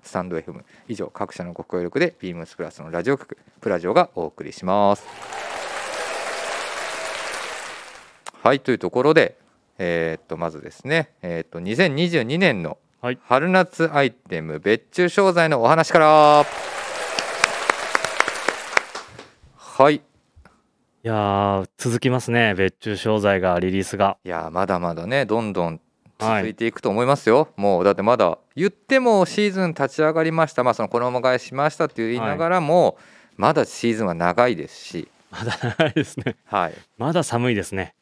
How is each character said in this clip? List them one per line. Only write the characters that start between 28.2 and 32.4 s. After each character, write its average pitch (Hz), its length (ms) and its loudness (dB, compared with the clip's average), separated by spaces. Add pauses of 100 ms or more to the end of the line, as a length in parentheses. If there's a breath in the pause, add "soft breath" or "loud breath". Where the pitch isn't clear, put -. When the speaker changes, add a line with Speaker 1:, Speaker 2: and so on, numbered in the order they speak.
Speaker 1:
言 180 140 0
っ - 20 0
て - 300 0
も 214 240 4
シ 208 240 0
ー - 20 0
ズ 185 160 -2
ン 165 40 -2
立 143 180 -2
ち - 140 -2
上 156 100 2
が 160 100 0
り 160 80 0
ま 160 160 2
し - 60 -12
た、 131 100 -2
ま 123 100 2
あ、 - 20 2
そ - 80 -4
の 101 80 -4
衣 123 320 0
替 127 140 2
え - 20 -2
し - 160 -10
ま 143 160 0
し - 80 -20
た 160 80 0
っ - 20 -4
て 113 180 -4
言 120 120 -2
い - 20 -4
な 104 160 -2
が 165 140 -2